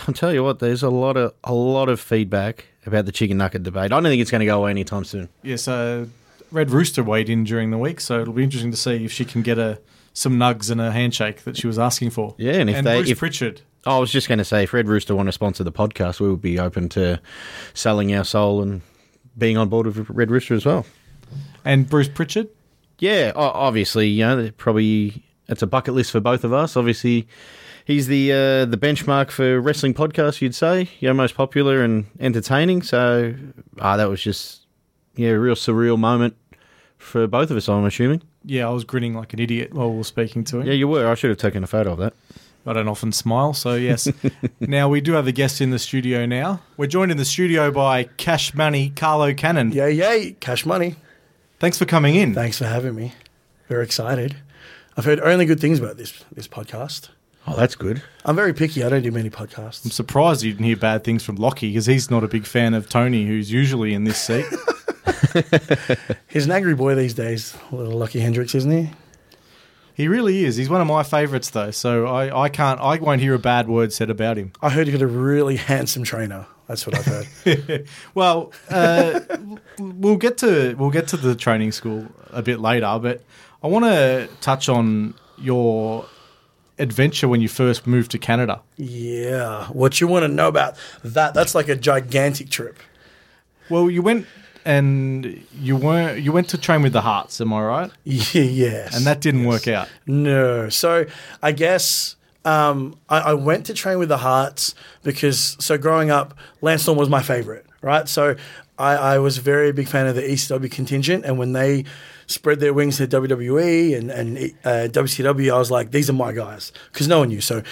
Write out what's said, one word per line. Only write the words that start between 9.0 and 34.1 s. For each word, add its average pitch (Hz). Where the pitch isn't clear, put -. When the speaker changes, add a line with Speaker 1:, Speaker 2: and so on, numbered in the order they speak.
Speaker 2:
if 110
she -
can 117
get 117
a, 110
some 127
nugs 117
and 117
a 113
handshake 117
that 123
she -
was 110
asking 120
for. 110
Speaker 1:
Yeah, 120
and 180
if 139
Speaker 2:
And 139
Speaker 1:
they, 117
Speaker 2:
Bruce 127
Speaker 1:
if -
Speaker 2:
Pritchard. 127
Speaker 1:
I 135
was 123
just 127
gonna 110
say, 104
if 92
Red 120
Rooster 104
want 98
to 92
sponsor 98
the 87
podcast, 98
we 101
would 92
be 87
open 90
to 87
selling 104
our 98
soul 101
and 98
being 113
on 110
board 113
with 107
Red 117
Rooster 123
as 107
well. 147
Speaker 2:
And 135
Bruce 143
Pritchard? 214
Speaker 1:
Yeah, 180
o-, 151
obviously, 113
you 107
know, 120
probably 107
it's -
a 104
bucket 127
list 127
for 113
both 120
of 117
us. 147
Obviously, 120
he's 143
the, 139
uh, 135
the 117
benchmark 139
for 127
wrestling 143
podcasts, 151
you'd 127
say. 180
You 131
know, 131
most 131
popular 135
and 110
entertaining. 135
So, 120
ah, 98
that 104
was 98